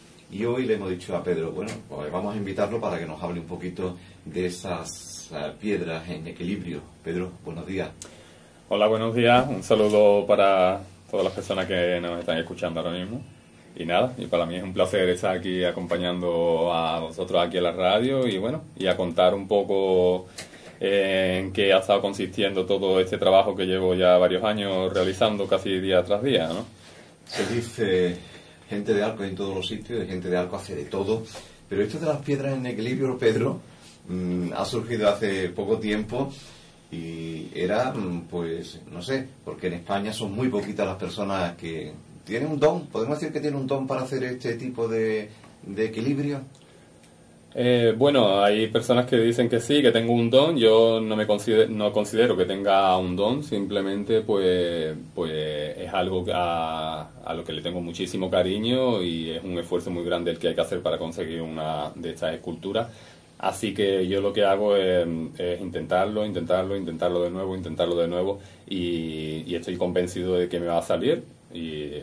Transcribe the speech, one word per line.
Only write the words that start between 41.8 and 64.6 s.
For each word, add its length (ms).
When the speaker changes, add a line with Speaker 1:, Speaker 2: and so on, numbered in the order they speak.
Speaker 1:
tienen 280
un 80
don, 280
¿podemos 320
decir 140
que 80
tiene 160
un 100
don 180
para 180
hacer 200
este 320
tipo 320
de, 420
de 220
equilibrio? 540
Speaker 2:
Eh, 400
bueno, 480
hay 240
personas 380
que 120
dicen 300
que 120
sí, 220
que 100
tengo 220
un 160
don. 280
Yo 420
no 160
me 120
consider-, 420
no 240
considero 420
que 100
tenga 520
un 180
don, 280
simplemente, 760
pues, 760
pues, 640
es 160
algo 400
a, 760
a 120
lo 80
que 100
le 80
tengo 180
muchísimo 500
cariño 720
y 280
es 120
un 160
esfuerzo 320
muy 120
grande 280
el 80
que 80
hay 80
que 60
hacer 200
para 160
conseguir 440
una 520
de 180
estas 220
esculturas. 540
Así 360
que 340
yo 140
lo 120
que 120
hago 300